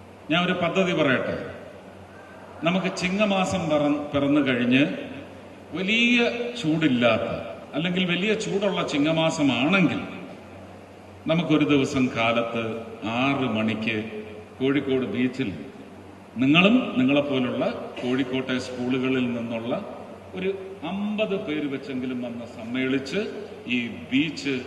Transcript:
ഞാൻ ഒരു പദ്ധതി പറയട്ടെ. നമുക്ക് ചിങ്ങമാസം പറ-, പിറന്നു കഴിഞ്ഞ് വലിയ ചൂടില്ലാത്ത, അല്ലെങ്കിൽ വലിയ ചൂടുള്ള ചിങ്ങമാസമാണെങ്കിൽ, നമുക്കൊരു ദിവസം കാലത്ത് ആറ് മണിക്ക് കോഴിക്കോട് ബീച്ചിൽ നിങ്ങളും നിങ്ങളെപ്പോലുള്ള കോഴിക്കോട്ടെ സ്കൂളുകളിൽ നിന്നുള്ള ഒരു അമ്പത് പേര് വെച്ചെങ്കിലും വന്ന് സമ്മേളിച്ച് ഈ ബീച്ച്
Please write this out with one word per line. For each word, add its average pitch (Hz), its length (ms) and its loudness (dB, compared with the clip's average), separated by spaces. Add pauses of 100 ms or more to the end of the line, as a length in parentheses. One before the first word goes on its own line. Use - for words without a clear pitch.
(320)
ഞാൻ 165 140 4
ഒരു 180 160 2
പദ്ധതി 180 380 2
പറയട്ടെ. 135 360 2 (1300)
നമുക്ക് 185 260 2 (100)
ചിങ്ങമാസം 190 720 2
പറ-, 147 280 2 (120)
പിറന്നു 143 360 4
കഴിഞ്ഞ് 123 360 4 (920)
വലിയ 233 420 4 (420)
ചൂടില്ലാത്ത, 127 680 4 (460)
അല്ലെങ്കിൽ 180 360 0
വലിയ 190 200 0 (120)
ചൂടുള്ള 185 360 0 (120)
ചിങ്ങമാസമാണെങ്കിൽ, 151 1080 4 (1300)
നമുക്കൊരു 156 420 4
ദിവസം 135 320 4 (120)
കാലത്ത് 117 460 0 (600)
ആറ് 131 240 2 (100)
മണിക്ക് 110 400 0 (640)
കോഴിക്കോട് 131 560 2
ബീച്ചിൽ 123 340 0 (960)
നിങ്ങളും 175 340 6 (220)
നിങ്ങളെപ്പോലുള്ള 131 680 2 (360)
കോഴിക്കോട്ടെ 127 560 0 (100)
സ്കൂളുകളിൽ 127 600 0 (100)
നിന്നുള്ള 117 360 -4 (640)
ഒരു 185 140 -2 (400)
അമ്പത് 202 460 -2 (100)
പേര് 151 280 -2
വെച്ചെങ്കിലും 127 520 -4
വന്ന് 117 200 -8 (100)
സമ്മേളിച്ച് 131 640 -2 (560)
ഈ - 20 2 (320)
ബീച്ച് 139 440 0 (120)